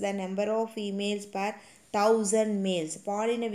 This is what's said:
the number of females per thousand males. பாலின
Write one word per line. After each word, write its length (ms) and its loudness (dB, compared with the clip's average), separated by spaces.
the 160 0
number 260 -2
of 100 0
females 480 -2
per 140 -2
thousand 560 4
males. 260 0
பாலின 460 -2